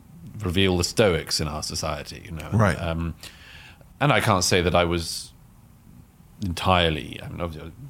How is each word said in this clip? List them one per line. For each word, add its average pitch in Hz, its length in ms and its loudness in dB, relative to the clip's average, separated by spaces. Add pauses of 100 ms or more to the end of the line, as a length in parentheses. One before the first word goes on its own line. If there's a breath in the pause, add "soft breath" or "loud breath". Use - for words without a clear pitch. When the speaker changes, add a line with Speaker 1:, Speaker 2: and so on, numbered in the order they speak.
(400)
Speaker 1:
reveal 95 380 2
the 85 60 2
Stoics 90 560 2
in 78 80 -2
our 76 140 -6
society. 76 640 -8
You - 60 -14
know, 80 200 -10
Speaker 2:
Right. 98 300 4
Speaker 1:
Um, 82 320 -4 (840 loud breath)
and 143 120 2
I 110 80 6
can't 95 240 2
say 92 180 4
that 85 140 2
I 87 80 6
was 85 480 -4 (1120)
entirely, 85 800 0
I - 60 -12
mean, - 120 -8
obviously, 80 300 -8 (180)